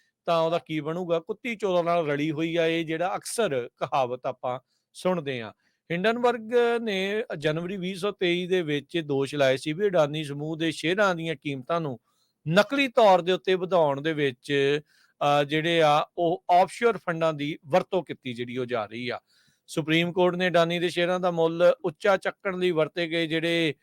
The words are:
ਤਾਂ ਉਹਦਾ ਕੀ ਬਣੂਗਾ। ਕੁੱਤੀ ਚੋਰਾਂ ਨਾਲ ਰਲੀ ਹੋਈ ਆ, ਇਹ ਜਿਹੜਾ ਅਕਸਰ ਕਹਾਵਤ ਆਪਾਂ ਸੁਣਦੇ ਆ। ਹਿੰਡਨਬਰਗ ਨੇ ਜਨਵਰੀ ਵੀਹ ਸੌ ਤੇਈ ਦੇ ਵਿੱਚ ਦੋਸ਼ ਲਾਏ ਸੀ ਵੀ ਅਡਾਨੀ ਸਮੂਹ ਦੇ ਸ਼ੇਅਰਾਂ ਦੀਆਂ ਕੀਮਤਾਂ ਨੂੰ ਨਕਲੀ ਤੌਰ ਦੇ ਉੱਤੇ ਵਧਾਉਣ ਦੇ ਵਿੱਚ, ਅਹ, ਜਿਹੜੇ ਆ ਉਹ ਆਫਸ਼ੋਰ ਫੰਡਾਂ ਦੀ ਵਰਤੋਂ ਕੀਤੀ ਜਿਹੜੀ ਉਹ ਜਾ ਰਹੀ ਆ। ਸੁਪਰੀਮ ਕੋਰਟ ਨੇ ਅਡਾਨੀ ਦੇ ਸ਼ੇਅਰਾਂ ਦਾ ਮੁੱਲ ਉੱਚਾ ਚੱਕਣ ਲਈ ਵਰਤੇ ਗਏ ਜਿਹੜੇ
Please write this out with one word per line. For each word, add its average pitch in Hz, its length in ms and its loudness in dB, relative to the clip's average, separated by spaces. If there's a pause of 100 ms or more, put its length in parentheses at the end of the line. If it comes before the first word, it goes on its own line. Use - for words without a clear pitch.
(260)
ਤਾਂ 170 160 2
ਉਹਦਾ 165 180 0
ਕੀ 156 200 -6
ਬਣੂਗਾ। 165 400 -2
ਕੁੱਤੀ 220 360 -8
ਚੋਰਾਂ 185 280 0
ਨਾਲ 170 240 0
ਰਲੀ 147 240 0
ਹੋਈ 165 240 -4
ਆ, 165 120 2
ਇਹ 165 180 -2
ਜਿਹੜਾ 165 300 -4
ਅਕਸਰ 143 640 -2
ਕਹਾਵਤ 131 480 -2
ਆਪਾਂ 127 340 -6 (340)
ਸੁਣਦੇ 143 480 -2
ਆ। 104 120 -12 (380)
ਹਿੰਡਨਬਰਗ 233 640 0 (260)
ਨੇ 202 420 -4 (140)
ਜਨਵਰੀ 165 400 -2
ਵੀਹ 185 180 -6
ਸੌ 196 160 -4
ਤੇਈ 180 360 -2
ਦੇ 185 140 2
ਵਿੱਚ 147 360 -4
ਦੋਸ਼ 143 380 -2
ਲਾਏ 135 220 4
ਸੀ 156 160 -6
ਵੀ 202 140 0
ਅਡਾਨੀ 156 360 2
ਸਮੂਹ 147 340 -8
ਦੇ 160 140 -2
ਸ਼ੇਅਰਾਂ 185 440 0
ਦੀਆਂ 165 200 -6
ਕੀਮਤਾਂ 143 460 -4
ਨੂੰ 135 180 -6 (500)
ਨਕਲੀ 208 380 2
ਤੌਰ 202 340 6
ਦੇ 170 100 0
ਉੱਤੇ 185 240 0
ਵਧਾਉਣ 165 460 2
ਦੇ 160 120 -2
ਵਿੱਚ, 143 640 0 (420)
ਅਹ, 147 220 4
ਜਿਹੜੇ 156 380 2
ਆ 151 260 4 (100)
ਉਹ 175 340 0
ਆਫਸ਼ੋਰ 190 460 4
ਫੰਡਾਂ 165 360 -2
ਦੀ 147 320 -6
ਵਰਤੋਂ 180 380 0
ਕੀਤੀ 135 300 -10
ਜਿਹੜੀ 120 240 -8
ਉਹ 127 80 -4
ਜਾ 117 200 -4
ਰਹੀ 120 240 -8
ਆ। 107 100 -6 (480)
ਸੁਪਰੀਮ 165 440 0
ਕੋਰਟ 180 240 2
ਨੇ 180 120 0
ਅਡਾਨੀ 170 320 2
ਦੇ 175 100 -2
ਸ਼ੇਅਰਾਂ 175 300 -2
ਦਾ 180 120 0
ਮੁੱਲ 165 420 4 (120)
ਉੱਚਾ 190 320 2
ਚੱਕਣ 185 420 -6
ਲਈ 180 120 2
ਵਰਤੇ 160 360 0
ਗਏ 165 200 -2
ਜਿਹੜੇ 160 560 0